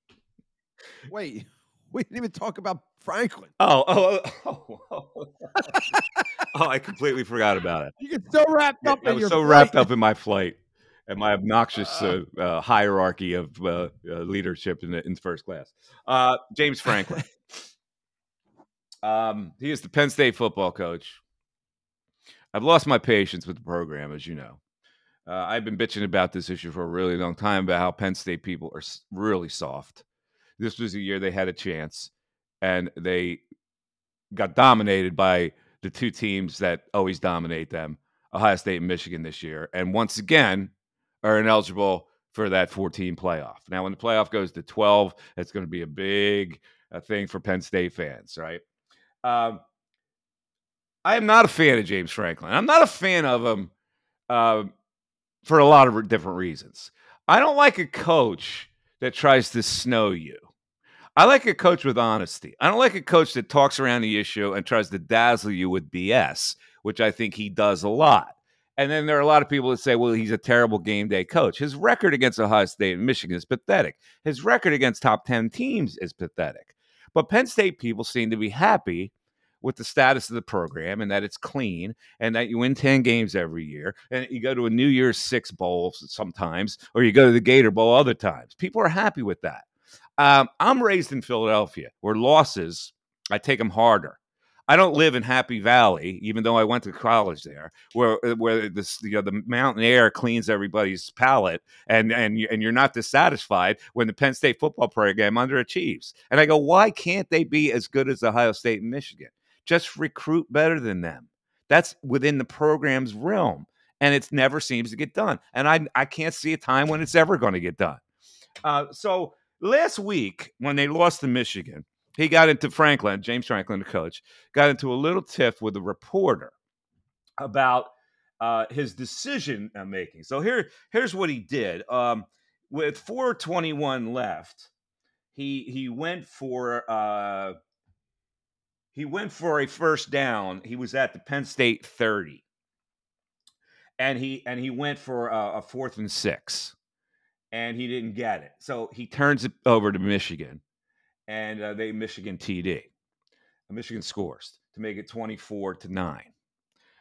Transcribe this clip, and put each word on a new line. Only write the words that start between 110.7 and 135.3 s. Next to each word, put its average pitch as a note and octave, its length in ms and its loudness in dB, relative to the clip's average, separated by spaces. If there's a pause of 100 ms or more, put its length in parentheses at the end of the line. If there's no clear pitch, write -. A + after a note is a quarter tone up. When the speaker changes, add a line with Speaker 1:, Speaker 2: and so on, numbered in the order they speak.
Speaker 1:
than G#2 220 -6
them." D#2+ 280 -12 (380)
That's D#3+ 360 4
within C#3 340 0
the B2+ 80 -4
program's C3+ 720 -2
realm, B2 500 -4 (360)
and C#3+ 120 4
it C#3 180 -2
never C3+ 280 2
seems A#2 320 -6
to A#2+ 60 -16
get D3 180 -8
done. G3+ 240 -2 (160)
And C#3 120 0
I, D#3 280 2
I C3 100 2
can't D#3+ 300 -8
see D#3+ 180 -6
a D#3 40 -6
time C3+ 320 0
when D#3 120 -2
it's D#3+ 140 -2
ever E3 220 6
gonna G2+ 220 0
get E2+ 180 -6
done. D2+ 200 -2 (640)
Uh, D3 280 0
so F#3 420 -4 (280)
last C4+ 360 2
week, F#3 640 -6
when C#3 160 -4
they C#3+ 120 0
lost E3 340 0
to C#3+ 60 -4
Michigan, G2 580 -6 (320)
he D#3+ 100 0
got D#3+ 220 8
into C#3+ 200 2
Franklin, A#2 520 2
James A#2 240 -6
Franklin, G2+ 340 -4
the G2 60 -12
coach, E2+ 380 -8 (300)
got D3 160 6
into C3+ 220 -2
a B2 40 -2
little E3 260 -2
tiff - 400 -2
with G#2+ 160 -4
a G2+ 40 -10
reporter C#3 720 -4 (880)
about, B2+ 460 0 (560)
uh, A2+ 300 -2
his B2+ 220 -6
decision, B2+ 800 -10
uh, G2 120 -14
making. F#2 380 -12
So C3+ 180 -8
here, A3 280 -4 (220)
here's A3 240 -2
what F#3 140 -4
he C3 100 -8
did. G2 480 -8
Um, A#2+ 380 -2 (440)
with D3 280 -6
four B3 360 -6
twenty-one D3 800 -6
left, G2 580 -10 (640)